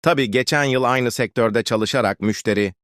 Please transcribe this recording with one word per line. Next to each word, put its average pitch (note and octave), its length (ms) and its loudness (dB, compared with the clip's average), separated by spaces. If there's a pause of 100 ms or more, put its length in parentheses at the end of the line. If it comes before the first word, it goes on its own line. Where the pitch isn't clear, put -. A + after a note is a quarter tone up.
Tabii, C3+ 280 2
geçen B2+ 340 0
yıl B2+ 180 0
aynı B2 280 0
sektörde A2+ 520 0
çalışarak A2 580 -2
müşteri G#2 640 -2